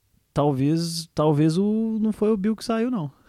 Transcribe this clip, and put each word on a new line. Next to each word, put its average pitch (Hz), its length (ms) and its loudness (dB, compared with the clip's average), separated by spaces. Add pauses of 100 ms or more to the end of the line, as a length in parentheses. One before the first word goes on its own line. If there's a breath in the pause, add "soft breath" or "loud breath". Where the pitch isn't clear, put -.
(340)
talvez, 151 800 0
talvez 156 440 2
o, 220 420 0
não 220 120 0
foi 208 200 0
o 220 40 2
Bill 208 200 -2
que - 80 -14
saiu, 226 260 -2
não. 156 200 -4 (180 soft breath)